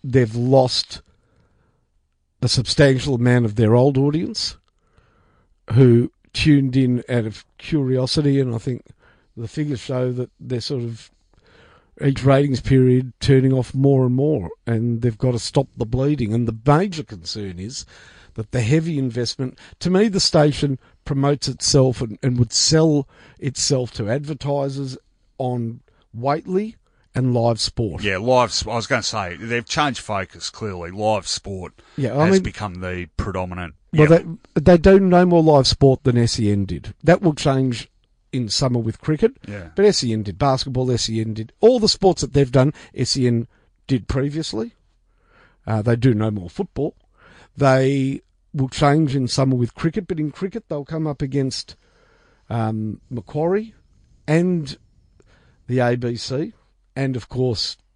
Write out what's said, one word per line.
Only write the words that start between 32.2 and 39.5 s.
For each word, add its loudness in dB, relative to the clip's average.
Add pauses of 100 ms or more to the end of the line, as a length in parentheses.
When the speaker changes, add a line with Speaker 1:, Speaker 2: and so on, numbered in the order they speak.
Speaker 2:
has 4
Speaker 1:
mean, 4
Speaker 2:
become -8
the -8 (100)
predominant. -8 (180)
Speaker 1:
Well, 6
Speaker 2:
Yep. 6 (300)
Speaker 1:
they, 0
they 6
do 8
no 6
more 6
live 6
sport 2
than 2
S 0
E 2
N 0
did. -10 (100)
That 4
will 2
change -2 (440)
in -4
summer -2
with -6
cricket. 0 (140)
Speaker 2:
Yeah. -14